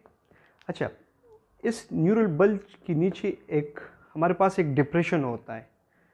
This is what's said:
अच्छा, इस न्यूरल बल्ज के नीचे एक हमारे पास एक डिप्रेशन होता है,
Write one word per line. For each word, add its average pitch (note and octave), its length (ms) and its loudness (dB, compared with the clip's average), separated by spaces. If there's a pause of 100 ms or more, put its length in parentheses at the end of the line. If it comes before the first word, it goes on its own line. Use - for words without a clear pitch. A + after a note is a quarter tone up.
(680)
अच्छा, E3 200 -4 (760)
इस A3+ 280 -4
न्यूरल G#3 340 4 (100)
बल्ज G3+ 380 2 (120)
के F3 80 -2
नीचे F#3 340 0 (220)
एक D3+ 300 -2 (340)
हमारे E3+ 200 2
पास F#3+ 240 2
एक D3+ 160 0
डिप्रेशन D#3 500 2
होता A#2 300 -8
है, A2+ 140 -16 (460)